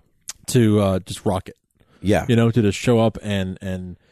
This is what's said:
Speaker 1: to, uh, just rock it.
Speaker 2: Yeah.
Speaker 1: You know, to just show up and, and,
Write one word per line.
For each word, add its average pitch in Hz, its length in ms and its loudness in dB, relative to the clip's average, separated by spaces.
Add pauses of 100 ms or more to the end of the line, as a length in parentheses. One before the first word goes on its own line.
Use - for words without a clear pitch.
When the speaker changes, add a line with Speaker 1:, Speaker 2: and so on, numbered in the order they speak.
(460)
Speaker 1:
to, 107 340 4
uh, 95 200 0
just - 260 -10
rock 92 240 -4
it. - 80 -20 (420)
Speaker 2:
Yeah. 98 260 0
Speaker 1:
You 123 100 2
know, 117 140 4
to 113 120 2
just 101 160 0
show 120 220 2
up 113 220 0
and, 98 380 -6
and, 92 380 -10 (140)